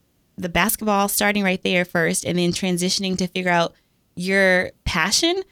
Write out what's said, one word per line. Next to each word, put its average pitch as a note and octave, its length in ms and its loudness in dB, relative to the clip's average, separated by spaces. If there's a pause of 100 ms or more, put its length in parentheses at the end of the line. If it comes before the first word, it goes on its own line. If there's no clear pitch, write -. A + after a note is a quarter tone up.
(380)
the F3+ 120 -6
basketball, G3+ 580 0
starting G3+ 360 0
right F#3 200 0
there F3+ 220 0
first, F3 400 -2
and F3 120 -2
then F3 140 2
transitioning F#3 640 -2
to F#3 100 -2
figure F3+ 240 -4
out E3+ 220 2 (420)
your F#3 560 2 (120)
passion, C4 580 0 (100)